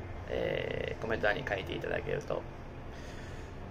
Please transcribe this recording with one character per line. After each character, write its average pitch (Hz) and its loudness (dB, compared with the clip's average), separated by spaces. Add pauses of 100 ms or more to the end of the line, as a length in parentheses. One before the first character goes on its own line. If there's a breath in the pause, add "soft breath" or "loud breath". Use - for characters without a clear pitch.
(300)
え 50 2
ー、 - -6
コ 110 0
メ 113 4
ン - 0
ト 107 8
欄 104 8
に - 0
書 104 2
い 95 0
て 90 -2
い - 0
た - 0
だ 50 2
け 50 0
る 50 2
と - 0 (1300 loud breath)